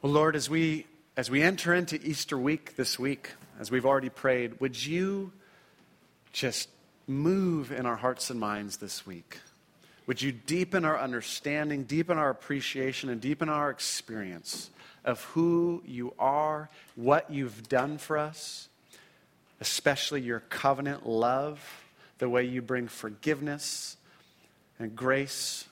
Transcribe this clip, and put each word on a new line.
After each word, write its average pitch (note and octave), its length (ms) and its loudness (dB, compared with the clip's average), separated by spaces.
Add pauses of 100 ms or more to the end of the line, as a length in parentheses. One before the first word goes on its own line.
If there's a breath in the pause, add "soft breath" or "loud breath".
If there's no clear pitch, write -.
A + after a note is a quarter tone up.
(120)
Lord, D3+ 240 6
as C3 140 -2
we, D#3+ 360 2 (300)
as A#2+ 140 -2
we C#3 120 6
enter F3 300 4
into F3 240 2 (100)
Easter D3+ 300 -2
week C#3+ 400 0
this - 220 -2
week, C3 320 -2 (280)
as A#2 120 -8
we've B2+ 160 2
already C3+ 240 4
prayed, B2 500 0
would B2 240 -2
you F#3+ 480 -2 (1000 soft breath)
just - 340 -2 (380)
move D#3 680 2
in B2+ 140 -2
our A#2 100 2
hearts B2 320 0
and A#2+ 100 -4
minds G#2 380 -2
this - 300 -10
week? F2 340 -16 (680 soft breath)
Would B2+ 140 -2
you C3+ 100 0
deepen F3 540 0
our D#3 140 2
understanding, C#3+ 840 -2
deepen D#3+ 340 2
our D3 100 4
appreciation, C3 800 -2
and A#2 140 -4
deepen D3+ 260 -2
our D3 220 2
experience - 1000 -6 (340 loud breath)
of A#2+ 220 -2
who E3+ 600 2
you B2 320 -6
are, D3+ 500 2 (260 loud breath)
what B2+ 360 4
you've A#2 400 -6
done C3+ 260 2
for D3+ 220 -2
us, - 500 -8 (920 loud breath)
especially C#3 600 0
your A#2+ 200 -4
covenant C#3 680 0
love, C3 500 2 (600 loud breath)
the B2+ 100 0
way B2 160 4
you B2 160 -2
bring B2 260 -2
forgiveness C#3+ 1120 -4 (840 soft breath)
and A2 160 -6
grace C3 760 0